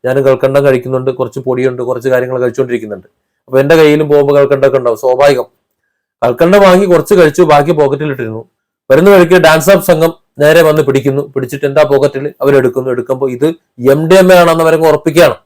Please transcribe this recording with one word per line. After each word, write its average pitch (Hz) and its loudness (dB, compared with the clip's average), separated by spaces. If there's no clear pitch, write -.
ഞാൻ 131 -2
കൽക്കണ്ടം 135 0
കഴിക്കുന്നുണ്ട്, 131 -2
കുറച്ച് 127 -8
പൊടിയുണ്ട്, 127 -4
കുറച്ച് 127 -6
കാര്യങ്ങൾ 127 -4
കഴിച്ചുകൊണ്ടിരിക്കുന്നുണ്ട്. 120 -6
അപ്പൊ 131 -2
എന്റെ 143 2
കയ്യിലും 151 2
പോകുമ്പോ 143 2
കൽക്കണ്ടൊക്കെ 139 0
ഉണ്ടാവും, 120 -4
സ്വാഭാവികം. 131 0
കൽക്കണ്ടം 170 2
വാങ്ങി 190 4
കുറച്ച് 175 0
കഴിച്ചു, 165 2
ബാക്കി 151 2
പോക്കറ്റിൽ 147 -2
ഇട്ടിരുന്നു. 113 -10
വരുന്ന 180 2
വഴിക്ക് 185 4
ഡാൻസ് 160 2
ഓഫ് 196 2
സംഘം 165 0
നേരെ 156 2
വന്ന് 156 0
പിടിക്കുന്നു. 135 -4
പിടിച്ചിട്ട് 135 -8
എന്താ 143 0
പോക്കറ്റിൽ 139 -2
അവരെടുക്കുന്നു. 131 0
എടുക്കുമ്പോ 127 -6
ഇത് 127 -4
എം 156 0
ഡി 175 4
എം 185 4
എ - 6
ആണെന്ന് 165 2
അവരങ്ങ് 160 0
ഉറപ്പിക്കുകയാണ്. 151 0